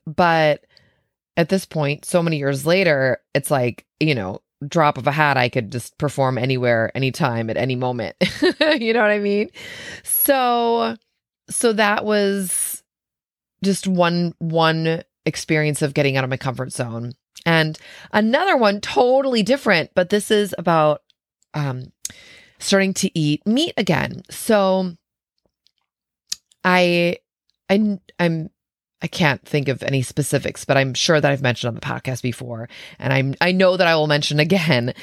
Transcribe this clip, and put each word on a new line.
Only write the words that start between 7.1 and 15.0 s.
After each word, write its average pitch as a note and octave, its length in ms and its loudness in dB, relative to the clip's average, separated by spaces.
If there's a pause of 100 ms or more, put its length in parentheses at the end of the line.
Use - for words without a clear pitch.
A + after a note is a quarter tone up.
at A2 80 -4
any B2+ 180 -2
moment. B2 460 -4
<laughs> F#3 40 0 (540)
You A3+ 140 0
know A#3 80 0
what G#3 100 2
I G#3 80 0
mean? G3+ 300 -2 (540)
So, A#3 920 0 (540)
so A#3 240 0
that G#3 320 0
was G3+ 760 -2 (800)
just F#3+ 220 0
one, F3 540 2
one D#3+ 640 0 (220)